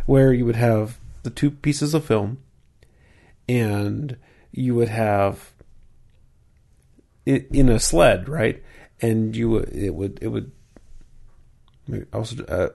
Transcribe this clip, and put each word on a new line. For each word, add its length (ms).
Where 280
you 120
would 100
have 420
the 60
two 220
pieces 420
of 120
film, 340
and 680
you 240
would 140
have 640
it 260
in 180
a 100
sled, 500
right? 320
And 340
you 140
would, 240
it 200
would, 280
it 80
would, 220
also, 320
uh, 300